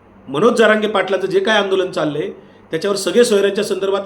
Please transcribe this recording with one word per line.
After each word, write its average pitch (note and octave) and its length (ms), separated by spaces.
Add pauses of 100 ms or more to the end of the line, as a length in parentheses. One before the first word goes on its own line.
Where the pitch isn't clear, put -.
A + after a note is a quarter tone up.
(280)
मनोज E3 240
जरांगे G#3+ 340
पाटलाचं F#3+ 400
जे F#3 140
काय G#3+ 180
आंदोलन F#3+ 320
चाललंय, D#3+ 380 (420)
त्याच्यावर G3 260
सगळे G3+ 280
सोयऱ्यांच्या G3+ 400
संदर्भात G3 420